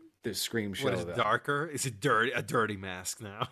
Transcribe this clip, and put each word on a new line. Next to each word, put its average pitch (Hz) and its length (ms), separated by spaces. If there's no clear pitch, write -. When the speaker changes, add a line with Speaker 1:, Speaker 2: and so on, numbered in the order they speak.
Speaker 1:
the 110 120
Scream 104 400
show, 127 100
Speaker 2:
What 127 100
is - 60
it, 87 80
Speaker 1:
though. 87 60
Speaker 2:
darker? 120 520
Is 143 200
it 110 140
dirty? 120 320
A 120 100
dirty 110 340
mask 92 460
now? 107 300